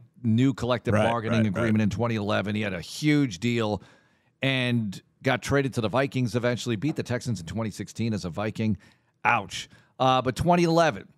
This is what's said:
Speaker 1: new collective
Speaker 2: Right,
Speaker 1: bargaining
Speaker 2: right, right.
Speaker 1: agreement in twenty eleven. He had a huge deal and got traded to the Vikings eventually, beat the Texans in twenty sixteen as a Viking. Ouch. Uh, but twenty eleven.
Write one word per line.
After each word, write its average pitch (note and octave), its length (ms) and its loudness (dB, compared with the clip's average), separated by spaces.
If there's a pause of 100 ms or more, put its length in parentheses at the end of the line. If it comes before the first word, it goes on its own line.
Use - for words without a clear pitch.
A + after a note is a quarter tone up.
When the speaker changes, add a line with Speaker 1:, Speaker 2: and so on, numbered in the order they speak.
(240)
Speaker 1:
new A#2+ 300 4
collective A#2+ 400 0
Speaker 2:
Right, G#2+ 140 4
Speaker 1:
bargaining A2+ 360 0
Speaker 2:
right, - 0 - (100)
right. - 60 -4
Speaker 1:
agreement A2 220 2
in G#2 80 2
twenty A#2 260 -2
eleven. G#2 400 -2
He G#2+ 60 -2
had G2+ 120 -4
a E2+ 60 -6
huge C#3+ 580 0
deal A2+ 440 0 (600)
and B2 580 -2 (220)
got C3 200 0
traded C#3 320 0
to B2 60 0
the G#2+ 80 0
Vikings B2 460 0
eventually, A#2+ 420 0
beat C#3+ 200 -2
the G#2 60 -4
Texans A#2 380 -4
in E2 60 -12
twenty G2+ 240 -4
sixteen A2 440 -6
as F2+ 100 -4
a F2+ 60 -6
Viking. G#2+ 460 -2 (480)
Ouch. A2 440 0 (300)
Uh, C3 240 4
but B2+ 140 -2
twenty F3 280 4
eleven. E3 520 2